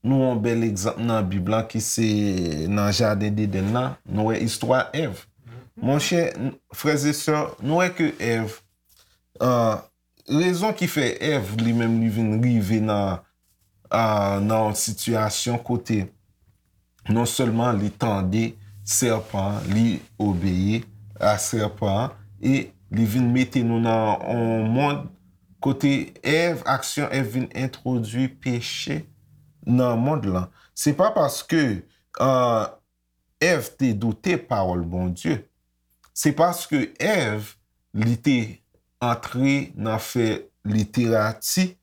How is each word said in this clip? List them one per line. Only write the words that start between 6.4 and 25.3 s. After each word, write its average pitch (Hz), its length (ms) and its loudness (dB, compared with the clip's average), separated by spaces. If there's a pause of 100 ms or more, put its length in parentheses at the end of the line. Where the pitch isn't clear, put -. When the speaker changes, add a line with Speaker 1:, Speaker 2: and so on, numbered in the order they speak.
Speaker 1:
frè 156 240 0
e 143 180 0
sè, 151 200 -2 (260)
nou 151 220 2
wè 180 100 2
ke 165 240 0
Èv, 113 440 -2 (760)
euh, 117 400 2 (520)
rezon 180 500 0
ki 175 100 -2
fè 135 220 0 (240)
Èv 104 260 -2
li 113 160 2
menm 117 240 2
li 113 140 2
vin 110 260 0
rive 110 400 2
nan, 101 460 0 (680)
euh, 104 480 2
nan 107 300 2
yon 104 80 -2
sitiyasyon 113 840 -2
kote, 120 460 -2 (1000)
non 117 220 2
sèlman 117 540 0
li 101 100 -2
tande 104 540 0 (400)
sèpan, 104 760 -2 (140)
li 113 240 4 (240)
obeye 98 640 0 (340)
a 104 160 4
sèpan, 107 800 -2 (220)
e 135 340 0 (240)
li 107 160 2
vin 123 180 2
mete 127 380 2
nou 117 180 0
nan 110 400 2
yon 113 480 0
mond 143 340 2 (560)